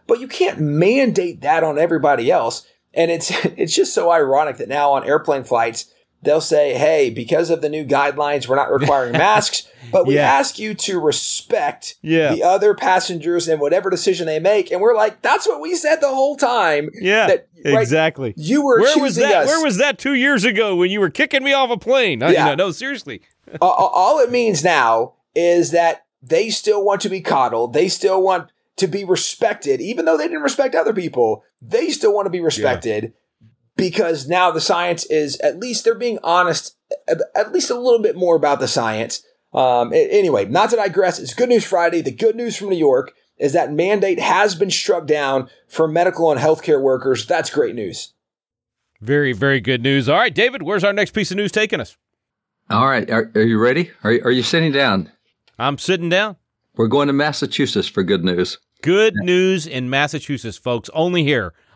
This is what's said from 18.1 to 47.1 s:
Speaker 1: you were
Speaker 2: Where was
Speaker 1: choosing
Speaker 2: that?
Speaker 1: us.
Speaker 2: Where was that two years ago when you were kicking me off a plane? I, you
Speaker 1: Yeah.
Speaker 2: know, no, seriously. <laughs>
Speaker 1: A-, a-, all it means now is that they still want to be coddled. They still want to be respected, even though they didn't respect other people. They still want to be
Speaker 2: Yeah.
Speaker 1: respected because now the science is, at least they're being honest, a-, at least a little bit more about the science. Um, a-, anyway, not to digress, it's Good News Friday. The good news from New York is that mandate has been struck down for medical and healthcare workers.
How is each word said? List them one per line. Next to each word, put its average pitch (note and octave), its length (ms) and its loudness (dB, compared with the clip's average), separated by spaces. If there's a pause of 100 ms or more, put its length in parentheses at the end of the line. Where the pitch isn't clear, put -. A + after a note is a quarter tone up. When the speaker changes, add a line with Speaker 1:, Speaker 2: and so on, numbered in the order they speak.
Speaker 1:
you A#3 260 0
were B3+ 180 4
Speaker 2:
Where D4 180 4
was C4+ 160 0
Speaker 1:
choosing A#3+ 140 2
Speaker 2:
that? - 140 4
Speaker 1:
us. - 40 2
Speaker 2:
Where D#4+ 160 2
was A3+ 140 0
that C#4 220 0
two C#4 140 -2
years C4 320 2
ago G#3 300 0
when F3+ 160 2
you G#3 80 -4
were F#3 120 2
kicking C#4 320 0
me C#4 100 2
off C4+ 180 2
a A3+ 60 -2
plane? G#3 460 0
I, D3+ 60 2
you - 60 4
Speaker 1:
Yeah. C3 100 2
Speaker 2:
know, C#3 100 0
no, F3+ 160 -2
seriously. A3+ 500 -10 (180)
<laughs> - 120 -20 (100)
Speaker 1:
A-, F3 40 2
a-, - 20 -
all F#3+ 520 2
it A#3+ 120 -8
means A3 320 0
now B2 500 2 (220)
is E3+ 360 2
that E3+ 340 0 (180)
they E3+ 260 0
still G#3 340 0
want G3+ 180 0
to G#3 80 -4
be F#3+ 120 -6
coddled. A#2+ 520 0
They E3+ 160 2
still F#3 340 0
want F#3 260 0 (280)
to F#3+ 100 0
be G3 160 -6
respected, F3+ 760 -2
even C#4 240 -4
though D#4+ 120 4
they D4+ 100 -2
didn't E4 160 -6
respect C4+ 300 -2
other - 200 0
people. B2+ 500 -2 (180)
They A3+ 300 -2
still G#3 240 0
want G3+ 100 0
to F#3 60 -4
be F3+ 80 -6
Speaker 2:
Yeah. E3 60 -4
Speaker 1:
respected A2 680 -2 (600)
because E3 520 -2
now F3+ 240 2
the D#3+ 100 -4
science F3 460 -2
is, D3+ 340 -2
at D3+ 180 0
least A#3 240 -6
they're A3+ 120 2
being A3+ 280 -4
honest, E3+ 540 0 (300)
a-, D#3+ 100 0 (200)
at G#3 140 -2
least - 180 -2
a B3 100 -2
little A#3+ 220 2
bit F#3+ 140 0
more F3 200 2
about C#3+ 240 2
the C3 80 -2
science. A2+ 560 -4 (300)
Um, B2 400 2
a-, D#3 160 4
anyway, D#3+ 360 2
not F3+ 240 0
to A#3+ 80 2
digress, F#3 420 0
it's - 140 -10
Good A#3+ 160 0
News A#3 160 4
Friday. E3+ 360 0
The C3+ 100 -6
good G#3+ 240 0
news A#3 200 -6
from G3+ 140 -10
New F3+ 80 -2
York C#3+ 340 2 (260)
is C#3 160 -2
that D3 200 0
mandate F#3+ 460 0
has F#3 360 0
been F3+ 160 -2
struck F3 340 -2
down C3+ 440 -2 (180)
for D#3+ 200 0
medical E3 440 0
and C3 80 0
healthcare D#3 420 2
workers. C3 440 0